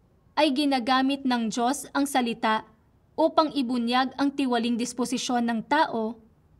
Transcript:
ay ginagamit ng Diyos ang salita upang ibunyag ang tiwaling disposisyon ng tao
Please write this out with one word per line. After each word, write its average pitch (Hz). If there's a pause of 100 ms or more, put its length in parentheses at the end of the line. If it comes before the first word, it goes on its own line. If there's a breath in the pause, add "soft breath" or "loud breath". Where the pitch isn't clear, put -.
(340)
ay 302
ginagamit 269
ng 240
Diyos 254
ang 277
salita 226 (480)
upang 320
ibunyag 247
ang 277
tiwaling 240
disposisyon 240
ng 233
tao 233 (420)